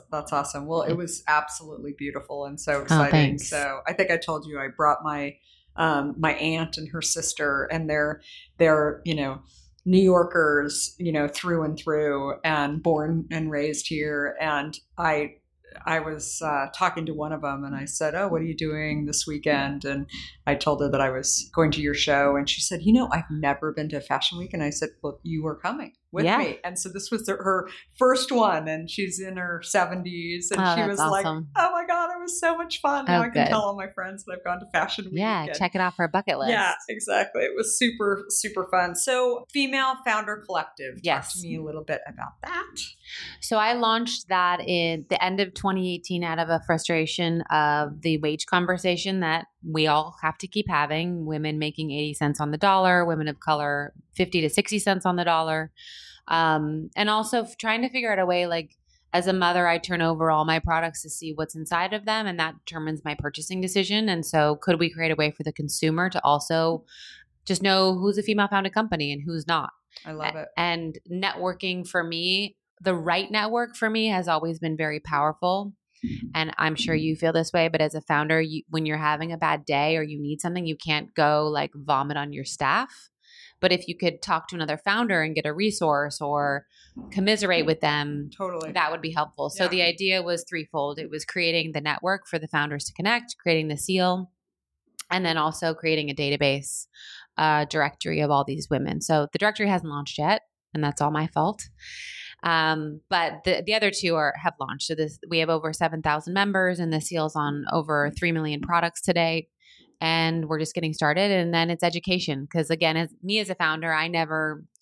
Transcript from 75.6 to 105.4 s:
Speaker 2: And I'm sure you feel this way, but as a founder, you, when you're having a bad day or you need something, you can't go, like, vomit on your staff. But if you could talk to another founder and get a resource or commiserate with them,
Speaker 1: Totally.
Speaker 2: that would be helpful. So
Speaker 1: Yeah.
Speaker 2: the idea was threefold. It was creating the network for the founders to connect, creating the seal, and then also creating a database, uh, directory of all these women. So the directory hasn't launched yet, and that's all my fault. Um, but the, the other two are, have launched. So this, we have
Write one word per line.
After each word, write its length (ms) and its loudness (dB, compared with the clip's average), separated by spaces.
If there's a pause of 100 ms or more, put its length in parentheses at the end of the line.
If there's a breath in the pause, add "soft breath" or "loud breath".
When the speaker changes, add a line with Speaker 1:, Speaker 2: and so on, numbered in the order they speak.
Speaker 2:
And 240 0
I'm 180 0
sure 200 0
you 200 0
feel 160 2
this 220 0
way, 140 4
but 120 0
as 140 2
a 80 -6
founder, 400 2
you, 280 -4
when 180 -2
you're 100 0
having 340 -2
a 60 -6
bad 280 0
day 320 2
or 40 0
you 180 -6
need 220 -6
something, 240 -2
you 100 -2
can't 380 -4
go, 340 4
like, 280 -2
vomit 420 0
on 160 -6
your 120 -10
staff. 640 -2 (500 loud breath)
But 120 2
if 160 2
you 80 -6
could 280 0
talk 240 -2
to 80 -10
another 280 -2
founder 380 2
and 140 -2
get 100 -2
a 80 -2
resource 640 0
or 460 -2 (460 soft breath)
commiserate 560 2
with 140 0
them, 540 0
Speaker 1:
Totally. 360 -8
Speaker 2:
that 200 0
would 120 -6
be 80 -6
helpful. 400 -4
So 140 0
Speaker 1:
Yeah. 40 0
Speaker 2:
the 140 0
idea 400 0
was 260 -2
threefold. 480 -4
It 140 -10
was 120 -8
creating 500 0
the 80 -4
network 460 -2
for 120 -4
the 80 -8
founders 380 -2
to 80 -12
connect, 440 2
creating 300 2
the 100 -2
seal, 540 2 (800)
and 120 0
then 140 2
also 380 0
creating 340 0
a 60 -6
database, 720 0 (500 loud breath)
uh, 280 4
directory 560 -2
of 100 2
all 120 4
these 280 -6
women. 300 -2
So 300 2
the 60 -4
directory 320 0
hasn't 220 0
launched 260 -8
yet, 240 0 (320)
and 100 -2
that's 160 -2
all 120 2
my 160 0
fault. 420 -2 (760 loud breath)
Um, 640 0
but 340 0
the, 220 0
the 100 0
other 160 2
two 240 0
are, 260 2
have 180 -2
launched. 280 -8
So 80 -4
this, 240 -4 (100)
we 100 0
have 100 2